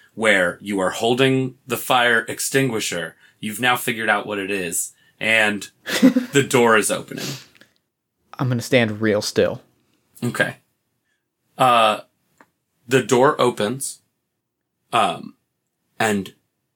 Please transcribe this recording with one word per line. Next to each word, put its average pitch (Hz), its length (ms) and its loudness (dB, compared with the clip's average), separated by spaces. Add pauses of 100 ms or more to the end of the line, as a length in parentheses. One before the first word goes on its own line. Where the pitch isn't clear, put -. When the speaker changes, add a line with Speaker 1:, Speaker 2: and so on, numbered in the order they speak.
(160)
Speaker 1:
where 98 460 0
you 101 180 -4
are 92 120 0
holding 131 680 0 (100)
the 120 100 -4
fire 120 500 0
extinguisher. 110 880 -4 (240)
You've 104 200 -10
now 123 160 2
figured 113 340 -4
out 104 160 0
what 104 140 -6
it 95 120 -6
is. 90 420 -6 (260)
And 107 500 0 (160)
Speaker 2:
<laughs> - 160 -4 (320)
Speaker 1:
the 139 140 4
door 117 300 4
is 101 140 0
opening. - 340 -8 (1120)
Speaker 2:
I'm 123 100 -2
gonna 120 120 -2
stand 110 400 0
real 104 200 2
still. - 400 0 (640)
Speaker 1:
Okay. - 340 -2 (1000)
Uh, 117 440 4 (880)
the 135 160 2
door 127 380 2
opens. 123 600 -4 (920)
Um, 95 420 -2 (640)
and 104 340 -2 (420)